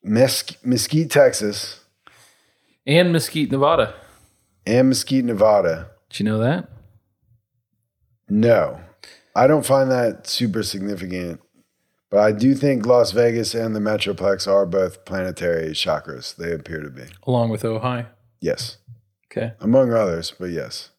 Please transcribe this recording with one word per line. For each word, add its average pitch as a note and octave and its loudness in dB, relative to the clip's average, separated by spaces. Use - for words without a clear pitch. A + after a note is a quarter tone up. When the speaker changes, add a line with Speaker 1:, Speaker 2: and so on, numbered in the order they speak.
Speaker 1:
Mes-, A#2 0
Mesquite, B2+ 0
Texas. A2+ 2
Speaker 2:
And E3+ 4
Mesquite, D#3 -2
Nevada. C#3 2
Speaker 1:
And B2+ 4
Mesquite, C3 -2
Nevada. G2+ 2
Speaker 2:
Did - -14
you G#2 -2
know G#2+ 0
that? C#3+ -2
Speaker 1:
No. G2+ 2
I B2 4
don't D3+ 2
find C3+ 2
that - -2
super A2+ -2
significant, F#2 -8
but G2+ 4
I G#2+ 4
do A#2+ 2
think C3+ 0
Las A#2+ 4
Vegas A#2 0
and A2+ -2
the G#2+ -4
Metroplex G2 -2
are G2 4
both F2+ -2
planetary F2 -4
chakras. D2+ -6
They E2+ -8
appear D#2+ -8
to D2 -14
be. B1+ -18
Speaker 2:
Along A#2+ 0
with A2 -4
Ojai? A#2+ -6
Speaker 1:
Yes. - -6
Speaker 2:
Okay. A2+ -8
Speaker 1:
Among B2 2
others, F2+ -2
but F2+ -10
yes. - -10